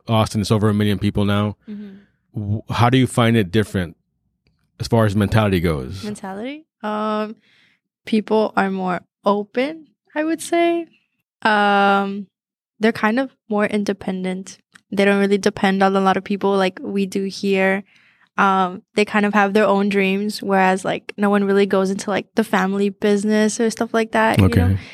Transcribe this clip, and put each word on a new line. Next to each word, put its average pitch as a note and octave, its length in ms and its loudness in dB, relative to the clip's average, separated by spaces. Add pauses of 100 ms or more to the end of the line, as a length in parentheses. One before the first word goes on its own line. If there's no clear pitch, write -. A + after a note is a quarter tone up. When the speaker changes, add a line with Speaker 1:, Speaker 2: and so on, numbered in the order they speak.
Speaker 1:
Austin. A2 340 2
It's F#2+ 80 -4
over G#2+ 200 2
a G#2 40 2
million G#2 240 0
people G#2 280 0
now. G2+ 320 0 (120)
Speaker 2:
Mm-hmm. G3 280 -16 (360)
Speaker 1:
W-, G#2+ 280 -4 (100)
how A#2+ 180 2
do B2+ 80 4
you B2+ 80 4
find A#2 320 2
it F#2 140 0
different G2 460 -2 (800)
as - 80 -8
far A2+ 180 4
as G2 100 0
mentality G2+ 440 2
goes? E2 440 -4
Speaker 2:
Mentality? G#3 600 -12 (160)
Um, G#3+ 540 -6 (720)
people G#3+ 500 0
are G3 160 0
more F#3 300 -4 (220)
open, B3 680 -4 (260)
I D4+ 80 0
would D#4+ 180 -4
say. E4+ 460 0 (560)
Um, G3+ 840 2 (520)
they're A3 120 2
kind A3+ 280 -2
of C4+ 160 -6 (120)
more G#3 180 0
independent. F#3+ 920 -6 (340)
They G3 120 0
don't G3+ 160 4
really G3+ 200 2
depend G3 420 0
on G3 140 4
a G3 40 2
lot F#3+ 160 2
of F#3+ 80 -4
people G3 320 -2
like F#3+ 260 -2
we G3+ 240 -2
do F#3+ 180 -4
here. F#3+ 600 -2 (540)
Um, F#3+ 460 0 (100)
they G#3 120 2
kind G#3 200 0
of G3+ 80 0
have G3+ 200 2
their G#3+ 120 4
own G3 240 2
dreams, G3 540 -2
whereas, F#3+ 420 2
like, - 320 -6
no G3+ 120 0
one G3+ 140 2
really G3 220 2
goes F#3+ 240 0
into, G3 220 -6
like, - 240 -4
the A3+ 80 2
family G3+ 460 0
business G#3+ 680 0
or A#3 100 0
stuff A3+ 240 -4
like A3+ 180 -2
that, A3 280 2
you - 80 6
know? F2+ 180 2
Speaker 1:
Okay. F#2+ 120 2 (160)